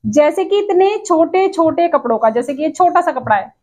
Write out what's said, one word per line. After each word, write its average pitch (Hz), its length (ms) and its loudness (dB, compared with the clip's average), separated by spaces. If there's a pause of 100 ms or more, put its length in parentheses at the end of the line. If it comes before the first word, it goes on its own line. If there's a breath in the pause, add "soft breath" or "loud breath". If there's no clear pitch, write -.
जैसे 302 400 0
कि 392 140 0
इतने 403 400 0
छोटे-छोटे 339 880 0
कपड़ों 277 300 -2
का, 220 120 2
जैसे 247 240 -4
कि 277 80 -6
ये 311 80 -2
छोटा 349 300 2
सा 349 120 -2
कपड़ा 226 240 -2
है। 190 140 -6 (120)